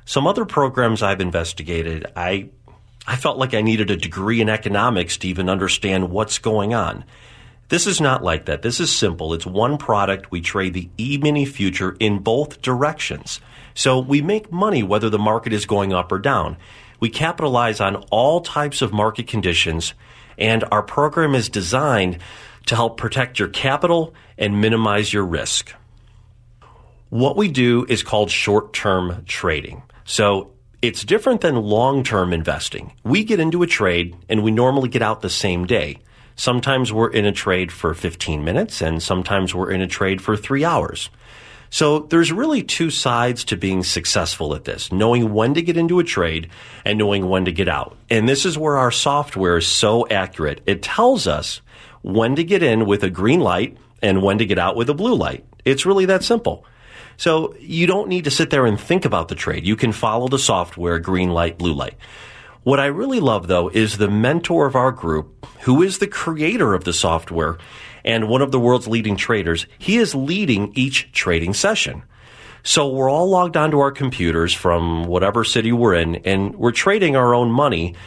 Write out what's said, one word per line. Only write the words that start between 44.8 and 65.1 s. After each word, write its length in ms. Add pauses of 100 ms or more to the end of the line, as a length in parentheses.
knowing 400
when 220
to 80
get 160
into 220
a 40
trade 460 (340)
and 140
knowing 320
when 160
to 60
get 140
out. 300 (140)
And 180
this 160
is 140
where 180
our 140
software 640
is 100
so 420
accurate. 580
It 160
tells 440
us 360 (400)
when 340
to 80
get 180
in 220
with 200
a 40
green 320
light 380 (240)
and 200
when 140
to 80
get 140
out 180
with 140
a 40
blue 200
light. 320 (180)
It's 220
really 180
that 200
simple. 420 (500)
So 420
you 280
don't 240
need 140
to 60
sit 200
there 160
and 120
think 280
about 220
the 60
trade. 300
You 120
can 160
follow 360
the 100
software, 600
green 320
light, 260
blue 160
light. 240 (680)
What 160
I 60
really 320
love, 300
though, 220
is 260
the 140
mentor 560
of 100
our 160
group, 540 (160)